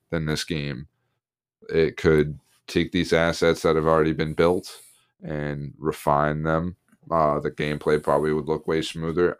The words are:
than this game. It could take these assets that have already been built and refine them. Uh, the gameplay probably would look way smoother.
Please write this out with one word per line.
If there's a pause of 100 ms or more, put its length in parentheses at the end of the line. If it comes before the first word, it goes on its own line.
(100)
than
this
game. (800)
It
could (300)
take
these
assets
that
have
already
been
built (420)
and
refine
them. (340)
Uh,
the
gameplay
probably
would
look
way
smoother.